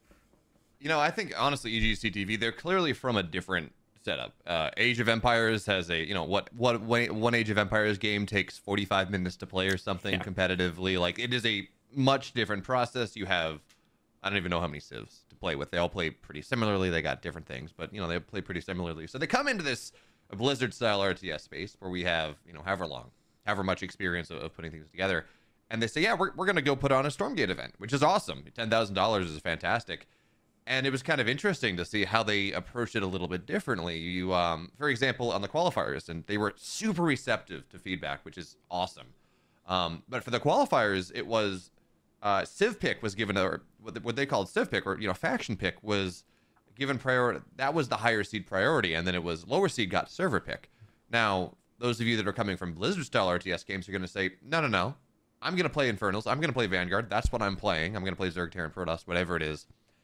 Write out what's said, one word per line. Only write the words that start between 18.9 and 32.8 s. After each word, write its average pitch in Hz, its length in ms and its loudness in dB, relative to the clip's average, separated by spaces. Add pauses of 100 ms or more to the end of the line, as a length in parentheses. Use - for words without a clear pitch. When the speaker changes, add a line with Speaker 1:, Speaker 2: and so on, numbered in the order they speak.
Speaker 1:
So - 100 -12
they 156 100 -4
come 262 200 2
into 220 160 -2
this 131 280 -4 (380)
Blizzard-style 117 720 0
R 98 120 2
T 85 180 -6
S 76 120 -6
space 87 360 -12
where 95 120 -8
we 90 120 -2
have, 80 340 0 (100)
you 85 60 -20
know, 76 100 -14
however 90 240 -2
long, 62 240 -12 (340)
however 101 180 0
much 92 200 0
experience 87 480 -4
of, 80 140 -10
of 80 100 -10
putting 82 160 -10
things 78 180 -18
together. 90 360 0 (440)
And 113 120 -2
they 113 60 2
say, 147 140 -2
"Yeah, 214 180 4
we're, 185 160 0
we're 185 100 -2
gonna 185 160 4
go 139 140 4
put 135 160 2
on 135 140 6
a 147 40 0
Stormgate 196 400 0
event," 62 280 -6
which 107 160 -4
is 139 100 2
awesome. 147 420 2 (100)
Ten 113 140 -4
thousand 107 260 2
dollars 95 340 4
is 78 100 -6
fantastic. 85 680 -2 (580)
And 131 220 0
it 135 40 4
was 131 120 -2
kind 151 160 2
of 113 80 2
interesting 131 500 0
to 85 60 -2
see 101 220 0
how 110 180 2
they 101 300 0
approached 117 420 -4